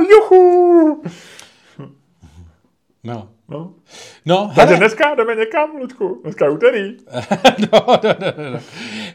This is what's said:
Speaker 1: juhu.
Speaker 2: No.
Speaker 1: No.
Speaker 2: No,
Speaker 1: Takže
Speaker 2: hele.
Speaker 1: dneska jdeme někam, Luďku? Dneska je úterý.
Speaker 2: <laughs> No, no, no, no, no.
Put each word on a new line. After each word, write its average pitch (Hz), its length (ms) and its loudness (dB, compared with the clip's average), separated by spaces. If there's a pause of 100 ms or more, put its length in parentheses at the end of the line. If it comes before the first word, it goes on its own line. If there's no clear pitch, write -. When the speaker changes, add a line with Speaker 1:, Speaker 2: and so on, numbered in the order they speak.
(100)
Speaker 1:
juhu. 349 920 4 (2000)
Speaker 2:
No. 113 240 -14 (200)
Speaker 1:
No. 156 240 -14 (540)
Speaker 2:
No, 185 300 -2
Speaker 1:
Takže 202 180 6
Speaker 2:
hele. 165 40 2
Speaker 1:
dneska 220 360 0
jdeme 233 200 -2
někam, 294 420 -4
Luďku? 247 460 -10
Dneska 156 220 -4
je 143 60 2
úterý. 208 460 -2 (320)
Speaker 2:
<laughs> 220 300 0 (140)
No, 214 160 4
no, 226 100 2 (220)
no, 185 120 -6 (120)
no, 139 80 -12
no. 120 60 -10 (560)